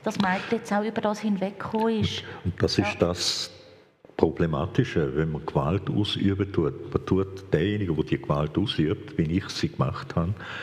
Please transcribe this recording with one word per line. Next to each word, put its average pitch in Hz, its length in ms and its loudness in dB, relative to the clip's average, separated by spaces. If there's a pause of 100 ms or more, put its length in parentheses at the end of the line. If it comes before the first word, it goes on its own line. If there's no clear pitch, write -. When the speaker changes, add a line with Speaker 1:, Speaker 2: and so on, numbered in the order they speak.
Speaker 1:
das 214 160 -2
Mädchen 196 380 2
jetzt - 140 -4
auch 208 120 2
über 220 160 -2
das 208 200 0
hinweggekommen 214 800 0
ist. - 220 0 (220)
Speaker 2:
Und, 92 80 -2
und - 100 -4
das - 160 2
ist 101 160 4
Speaker 1:
Ja. - 60 -12
Speaker 2:
das - 500 0 (680)
Problematische, 78 1000 2
wenn 80 160 2
man 76 120 -6
Gewalt 82 460 0
ausüben 98 640 0
tut. - 420 0
Man - 100 0
tut 95 480 0
derjenige, 101 400 2
der 76 120 0
die - 140 0
Gewalt 76 380 0
ausübt, - 600 0
wie 82 200 2
ich - 100 -6
sie - 200 -2
gemacht - 460 -4
habe, 87 200 0 (280)